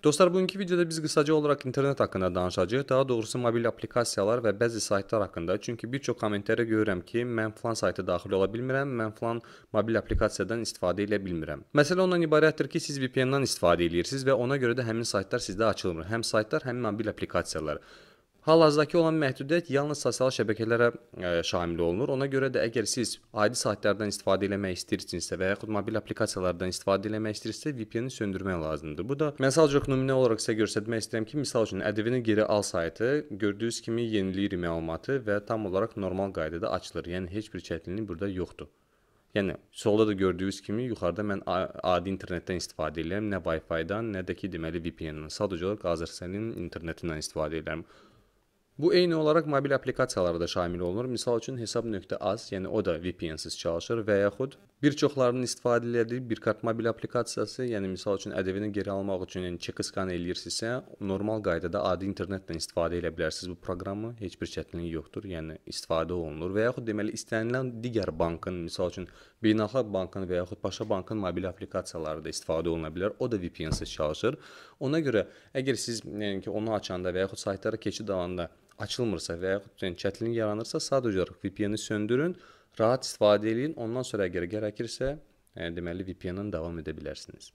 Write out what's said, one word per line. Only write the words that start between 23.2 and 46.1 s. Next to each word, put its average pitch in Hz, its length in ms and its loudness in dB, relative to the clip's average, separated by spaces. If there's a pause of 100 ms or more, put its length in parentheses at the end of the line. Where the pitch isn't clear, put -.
adi 107 220 4
saytlardan 104 580 0
istifadə 98 320 2
eləmək 95 340 0
istəyirsinizsə - 600 -4
və 92 100 2
yaxud 104 280 -2
mobil 110 200 -2
applikasiyalardan 92 720 -2
istifadə 98 400 0
eləmək 107 280 -2
istəyirsinizsə, 127 420 -6
V 110 60 -4
P 113 180 -4
N-i 131 140 -6
söndürmək 95 440 -2
lazımdır. 78 480 -4
Bu 143 100 -2
da, 151 200 0
məsəl 135 320 8
üçün, 139 220 4
nümunə 131 260 2
olaraq 117 240 6
sizə 117 180 2
göstərmək 110 420 0
istəyirəm 113 220 -2
ki, 147 120 -6
misal 120 280 2
üçün, 98 160 -4
ədəvini 110 400 2
geri 107 220 6
al 104 180 4
saytı, 110 720 0
gördüyünüz 104 500 0
kimi, 117 200 -2 (120)
yeniləyir 98 400 2 (140)
məlumatı 82 580 -2
və 104 200 0
tam 113 200 -2
olaraq 95 320 0
normal 98 320 0
qaydada 85 400 -2
açılır. - 360 -4
Yəni, 90 280 -4
heç 107 200 -6
bir 92 60 -6
çətinlik 90 480 -6
burada 90 200 -4
yoxdur. 90 400 -6 (680)
Yəni, 98 220 2 (140)
solda 107 360 4
da 107 60 2
gördüyünüz 95 480 0
kimi, 107 220 -4 (100)
yuxarıda 92 280 -2
mən 104 260 -2
a-, 90 240 0 (260)
adi 92 160 0
internetdən 90 480 -4
istifadə 78 400 -4
edirəm, 92 320 -2
nə 92 80 -2
Wi-Fi-dan, 85 720 -2
nə 92 80 -4
də 90 160 -4
ki, 92 160 -6
deməli, 82 320 -4
V 85 60 -2
P 82 140 -10
N-dən. 78 280 -8
Sadəcə 92 320 -2
olaraq 92 320 0
Azərselin 95 540 -6 (160)